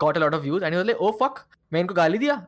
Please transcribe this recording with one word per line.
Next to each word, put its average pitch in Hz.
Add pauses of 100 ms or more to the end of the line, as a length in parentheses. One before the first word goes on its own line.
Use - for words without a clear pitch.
caught 151
a 160
lot 151
of 160
views 143
and 160
he 180
was -
like, 226
"Oh 208
fuck, 269 (340)
मैं 160
इनको 180
गाली 170
दिया, 269